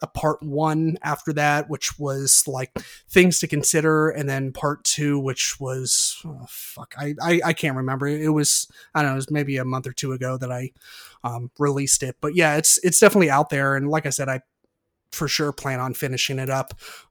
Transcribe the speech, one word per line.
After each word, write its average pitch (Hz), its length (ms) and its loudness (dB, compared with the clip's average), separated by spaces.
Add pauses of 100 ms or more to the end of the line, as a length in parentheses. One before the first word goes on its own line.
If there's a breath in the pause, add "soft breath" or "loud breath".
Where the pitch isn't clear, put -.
a 147 60 -6
part - 340 0
one 156 600 0
after 151 300 -4
that, 147 360 2
which - 300 -6
was, 135 480 2
like, 131 240 -6 (380 loud breath)
things 180 300 6
to 160 80 -2
consider, 156 640 2
and 147 180 -4
then 135 240 -2
part 147 320 -4
two, 147 360 0
which - 400 -4
was, 131 680 -2
oh, 135 240 -14
fuck, - 480 -16
I, 147 240 -4
I, 170 240 2
I 165 80 2
can't 139 240 -4
remember. 135 300 -2
It 156 260 0
was, 147 340 2 (280 soft breath)
I 151 60 2
don't 143 100 2
know, 135 40 -2
it - 20 -2
was 135 140 -6
maybe 143 260 -2
a 127 80 -4
month 131 200 -6
or 123 80 -10
two 131 200 -4
ago 127 260 -4
that 127 120 -6
I, 123 200 -8 (520 loud breath)
um, 120 360 -6
released 139 420 0
it. 131 200 -6
But 151 140 -4
yeah, 156 220 4
it's, - 260 4
it's 180 160 4
definitely 196 300 8
out 143 200 2
there, 139 260 0
and 139 120 0
like 151 180 0
I 143 40 -4
said, 135 200 -4
I 131 120 -4 (680)
for 156 160 -4
sure 147 240 0
plan 131 280 -4
on 127 140 -4
finishing 131 460 -4
it 131 100 -4
up. 131 240 -2 (380 loud breath)